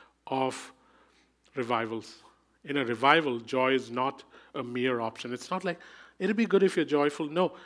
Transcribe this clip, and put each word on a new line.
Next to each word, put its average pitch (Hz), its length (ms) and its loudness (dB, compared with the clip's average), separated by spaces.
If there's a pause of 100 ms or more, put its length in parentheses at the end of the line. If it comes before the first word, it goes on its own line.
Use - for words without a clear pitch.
(280)
of 131 440 -2 (840)
revivals. 113 680 -4 (400)
In 147 140 -6
a 139 80 0
revival, 127 560 4
joy 131 340 0
is 117 160 0
not 127 320 -4 (320)
a 143 80 -6
mere 123 380 -2
option. 113 320 -6
It's - 180 -10
not 185 140 -4
like, 185 160 -4 (400)
"It'll 196 160 0
be 226 100 2
good 190 160 4
if 190 140 4
you're 170 80 4
joyful." 147 420 2
No, 165 400 0